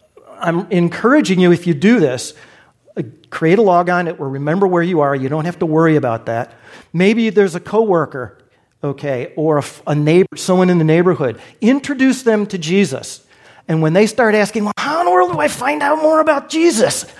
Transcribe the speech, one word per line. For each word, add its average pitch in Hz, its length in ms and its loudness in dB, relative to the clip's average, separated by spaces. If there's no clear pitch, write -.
I'm 175 320 -2
encouraging 185 680 0
you, 180 140 6
if 170 160 -2
you 170 60 2
do 202 260 2
this, 127 340 -2
uh, 180 60 -6
create 170 300 2
a - 20 4
log 180 260 4
on 175 200 -2
it 165 100 -8
or 143 100 -8
remember 147 380 -2
where 180 160 2
you 170 180 0
are. 143 140 0
You 131 140 -4
don't 151 160 -4
have 175 160 -6
to 175 60 -2
worry 160 280 2
about 120 320 -2
that. 117 260 -6
Maybe 220 380 0
there's 190 240 2
a 175 60 -8
coworker, 170 800 -2
okay, 139 540 -6
or 156 220 0
a - 40 -2
f-, - 240 -14
a 156 80 0
neighbor, 151 420 2
someone 185 320 2
in 180 100 2
the 160 60 2
neighborhood. 156 560 0
Introduce 262 640 0
them 214 220 0
to 196 120 -8
Jesus. 160 680 -2
And 160 120 0
when 156 120 0
they 202 160 4
start 220 260 0
asking, 208 300 -2
"Well, 208 120 -4
how 294 240 -4
in 359 60 0
the 349 60 0
world 359 200 2
do 320 60 -6
I 294 80 0
find 294 360 -4
out 302 200 -2
more 311 180 2
about 302 300 -2
Jesus?" 311 560 0